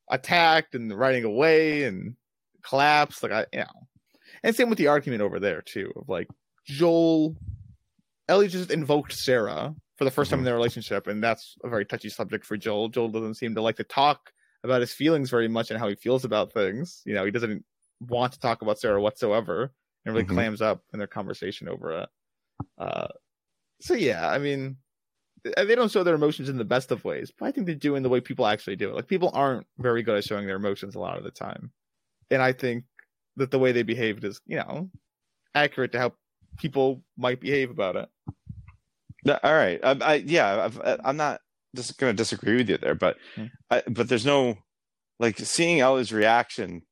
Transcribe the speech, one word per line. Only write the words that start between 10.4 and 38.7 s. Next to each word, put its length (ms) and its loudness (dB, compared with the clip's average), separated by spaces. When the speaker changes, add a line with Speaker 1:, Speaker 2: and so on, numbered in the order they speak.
Speaker 2:
Mm-hmm. 40 0
Speaker 1:
their 100 0
relationship, 520 -2
and 160 -4
that's 400 -2
a 60 -8
very 160 -2
touchy 240 -8
subject 360 -8
for 120 -6
Joel. 320 -2
Joel 200 -2
doesn't 260 -6
seem 200 -6
to 60 -2
like 140 0
to 80 -6
talk 480 2
about 180 2
his 120 -2
feelings 360 2
very 180 2
much 240 -2
and 80 -6
how 100 -2
he 60 -4
feels 280 0
about 300 0
things. 520 -2
You 100 -6
know, 100 0
he 60 -2
doesn't 340 -4
want 340 -2
to 60 -20
talk 220 -2
about 180 0
Sarah 220 2
whatsoever, 720 0
and 100 -4
really 100 2
Speaker 2:
Mm-hmm. 100 -2
Speaker 1:
clams 260 0
up 200 0
in 60 -8
their 80 -6
conversation 600 -8
over 360 -8
it. 60 -12
Uh, 300 -6
so 140 0
yeah, 340 0
I 80 2
mean, 400 -4
th-, 120 -4
they 80 6
don't 160 2
show 120 4
their 120 4
emotions 340 0
in 80 -4
the 80 -2
best 260 0
of 120 -4
ways, 340 -6
but 100 -6
I 40 -2
think 160 -4
they're 80 -4
doing 280 0
the 60 2
way 120 2
people 260 -2
actually 300 -2
do 140 -2
it. 40 -6
Like, 120 -6
people 260 0
aren't 320 0
very 240 0
good 140 0
at 60 0
showing 240 -6
their 100 -4
emotions 380 -6
a 40 -10
lot 180 -6
of 60 -10
the 80 -12
time, 400 -12
and 120 4
I 120 4
think 320 -6
that 140 -2
the 80 2
way 120 4
they 120 2
behaved 400 -2
is, 240 -8
you 100 -6
know, 320 -6
accurate 400 0
to 60 -2
how 140 0
people 440 0
might 220 -2
behave 300 -2
about 260 -2
it. 140 -8